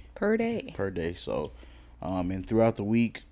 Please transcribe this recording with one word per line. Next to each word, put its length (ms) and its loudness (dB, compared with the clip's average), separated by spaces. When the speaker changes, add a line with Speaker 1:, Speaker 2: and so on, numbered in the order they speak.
Speaker 1:
Per 220 2
day. 380 -4
Speaker 2:
Per 160 -2
day. 240 -2
So, 380 -4
um, 280 -2
and 160 -4
throughout 300 4
the 80 -4
week 480 2